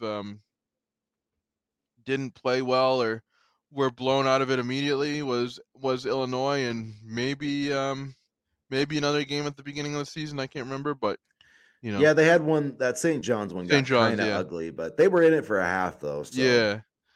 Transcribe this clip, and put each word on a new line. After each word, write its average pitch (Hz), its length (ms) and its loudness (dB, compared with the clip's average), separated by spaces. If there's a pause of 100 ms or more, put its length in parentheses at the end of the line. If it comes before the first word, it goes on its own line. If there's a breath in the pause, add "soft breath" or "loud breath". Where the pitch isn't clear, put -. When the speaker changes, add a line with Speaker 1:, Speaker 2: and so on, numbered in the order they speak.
Speaker 1:
um, 104 400 -8 (1600)
didn't 135 300 -4
play 131 280 0
well 131 400 2
or 113 200 -2 (480)
were 139 200 0
blown 131 360 2
out 131 140 4
of 131 100 0
it 131 80 2
immediately 139 640 -2
was, 123 380 -2 (140)
was 131 320 -4
Illinois, 131 580 -2
and 113 300 -6 (100)
maybe, 139 680 -4
um, 139 440 -4 (560)
maybe 143 260 0
another 147 280 0
game 147 220 -4
at 143 100 -8
the 139 60 -20
beginning 147 320 -8
of 147 60 -4
the 143 60 -6
season. 151 340 -8
I 131 60 -4
can't 135 180 -8
remember, 139 300 -4
but, 104 260 -2 (600 soft breath)
you 113 100 -4
know. 101 80 0
Speaker 2:
Yeah, 151 140 6
they 156 100 6
had 165 180 6
one, 147 360 0
that 123 180 0
Saint 156 260 0
John's 104 300 -2
one 90 140 -8
got 117 80 2
Speaker 1:
Saint 135 120 4
John's, 117 300 4
Speaker 2:
kinda 104 100 0
Speaker 1:
yeah. 104 120 -2
Speaker 2:
ugly, 85 320 -6
but 80 260 -8
they 160 100 6
were 180 160 4
in 160 120 6
it 147 100 0
for 101 160 0
a 90 60 0
half 92 340 -2
though. 73 220 -6
So. 127 180 -6
Speaker 1:
Yeah. 117 400 4 (360)